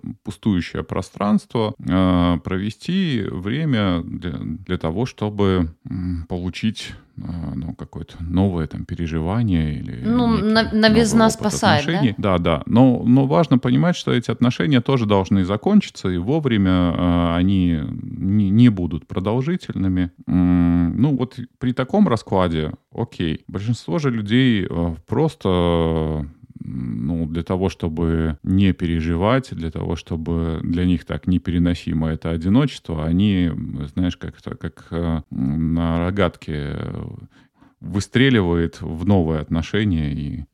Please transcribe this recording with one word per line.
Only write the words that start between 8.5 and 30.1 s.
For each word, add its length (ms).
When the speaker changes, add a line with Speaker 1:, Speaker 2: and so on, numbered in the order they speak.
Speaker 1:
там 160
переживание 960
или 260
Speaker 2:
Ну, 320
Speaker 1:
некий 160
Speaker 2:
на-, 200
новизна 520
Speaker 1:
новый 100
опыт 60
Speaker 2:
спасает, 460
да? 60
Speaker 1:
отношений. 260
Да, 200
да. 280
Но, 380
но 220
важно 320
понимать, 380
что 160
эти 180
отношения 500
тоже 260
должны 380
закончиться, 640
и 100
вовремя, 520
э, 400
они 440
не, 480
не 180
будут 400
продолжительными. 1040
М, 720
ну, 160
вот 200
при 140
таком 360
раскладе, 640
окей. 540
Большинство 500
же 120
людей, 600
э, 240
просто, 1200
ну, 600
для 160
того, 260
чтобы 760
не 300
переживать, 840
для 160
того, 260
чтобы 640